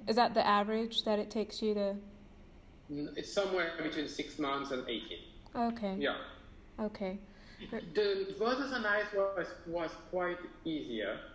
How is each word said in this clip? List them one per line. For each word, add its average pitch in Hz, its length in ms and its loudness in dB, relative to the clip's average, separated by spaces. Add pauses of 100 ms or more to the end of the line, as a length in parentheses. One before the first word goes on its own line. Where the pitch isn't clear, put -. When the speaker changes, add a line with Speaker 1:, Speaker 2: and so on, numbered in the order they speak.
Speaker 1:
Is 226 80 4
that - 180 8
the 220 140 6
average 220 560 4
that 208 160 4
it 208 100 -2
takes - 320 -2
you 214 120 4
to 202 220 2 (960)
Speaker 2:
N-, 147 280 -4
it's - 160 -6
somewhere 185 380 2 (100)
between 151 260 -2
six - 320 -6
months 139 320 0
and 127 160 -2
eighteen. - 320 -4 (360)
Speaker 1:
Okay. 233 440 0
Speaker 2:
Yeah. - 160 2 (640)
Speaker 1:
Okay. 208 400 -4 (720)
Speaker 2:
The 196 460 4
Roses 254 320 2
and 226 160 0
Ice 208 260 4
was, 196 340 2 (200)
was 165 240 -2 (180)
quite 175 300 0 (260)
easier, 113 540 -2 (160)